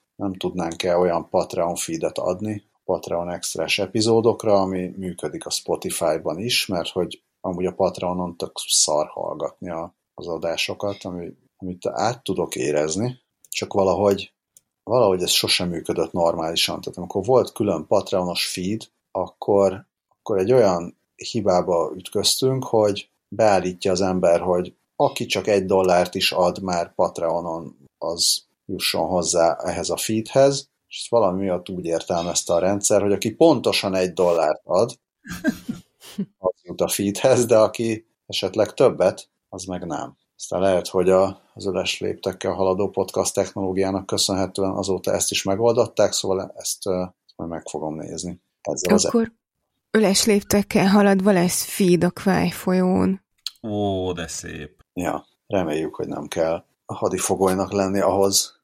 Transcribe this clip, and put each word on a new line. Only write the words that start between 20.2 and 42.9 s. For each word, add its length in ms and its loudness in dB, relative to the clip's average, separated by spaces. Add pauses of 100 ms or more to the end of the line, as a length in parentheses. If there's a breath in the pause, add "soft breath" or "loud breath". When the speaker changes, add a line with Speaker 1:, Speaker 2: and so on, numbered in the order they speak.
Speaker 1:
egy 140 2
olyan 460 4 (180)
hibába 800 0
ütköztünk, 680 -2
hogy 460 0 (180)
beállítja 640 2
az 100 0
ember, 380 4
hogy 360 0 (200)
aki 300 0
csak 220 -2
egy 180 4
dollárt 500 2
is 160 0
ad 300 0
már 340 -4
Patreonon, 840 -4 (200)
az 460 -2 (220)
jusson 420 -2
hozzá 480 2
ehhez 340 -6
a 80 -2
feedhez, 720 0 (180)
és 140 -16
ezt 80 -12
valami 320 2
miatt 280 -2
úgy 160 -8
értelmezte 680 -2
a 60 4
rendszer, 420 2
hogy 100 2
aki 240 0
pontosan 600 4
egy 180 0
dollárt 500 2
ad, 360 0 (220)
<laughs> 1160 -8
az 160 0 (100)
jut 180 -6
a 60 2
feedhez, 580 2
de 120 6
aki 480 2 (200)
esetleg 480 -2
többet, 560 2 (200)
az 140 -12
meg 220 -8
nem. 300 -8 (220)
Aztán 240 -4
lehet, 260 2
hogy 220 2
a, 320 2 (120)
az 120 -10
öles 340 -2
léptekkel 540 -4
haladó 360 0
podcast 440 -2